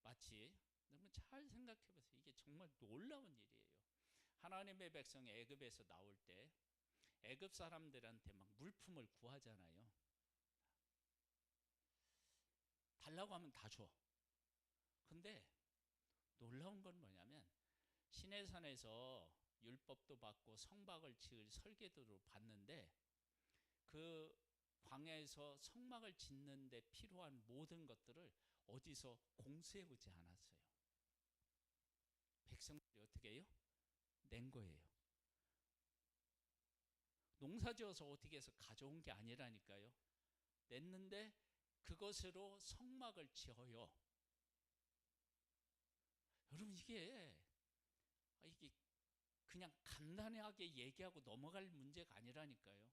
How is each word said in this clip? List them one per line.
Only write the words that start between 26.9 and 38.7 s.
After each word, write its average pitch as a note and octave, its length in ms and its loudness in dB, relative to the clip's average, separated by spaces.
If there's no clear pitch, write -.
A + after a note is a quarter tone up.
필요한 D3+ 540 -2
모든 D#3 400 0
것들을 B2 460 -8
어디서 B2+ 500 0
공수해 E3 460 0
오지 C3 260 -6
않았어요. E2+ 460 -10
백성들이 - 560 -4
어떻게 G#2+ 320 0
해요? D#3+ 120 0
낸 A#2+ 220 4
거예요. F#2 280 0
농사 G#3+ 360 8
지어서 F#3+ 360 4
어떻게 D3 280 0
해서 C3 200 -2
가져온 C3+ 440 -2